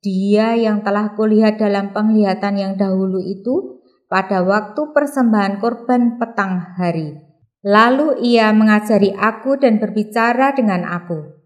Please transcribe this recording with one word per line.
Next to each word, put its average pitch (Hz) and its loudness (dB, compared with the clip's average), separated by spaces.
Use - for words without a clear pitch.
Dia 208 0
yang 214 0
telah 208 -2
kulihat 214 2
dalam 202 -2
penglihatan 202 0
yang 196 -4
dahulu 190 0
itu 208 -6
pada 190 0
waktu 214 -2
persembahan 214 0
korban 240 -2
petang 185 -4
hari. 160 -4
Lalu 240 2
ia 233 2
mengajari 214 2
aku 226 -2
dan 247 2
berbicara 226 0
dengan 208 0
aku 170 -10